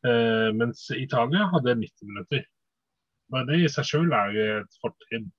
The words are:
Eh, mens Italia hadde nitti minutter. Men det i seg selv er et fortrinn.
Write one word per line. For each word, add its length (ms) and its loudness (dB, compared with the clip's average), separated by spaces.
Eh, 500 2
mens 380 -2
Italia 600 0
hadde 240 2
nitti 320 -8
minutter. 360 -6
Men 160 -2
det 140 4
i 100 4
seg 140 -2
selv 280 2
er 480 0
et 180 -18
fortrinn. 600 -8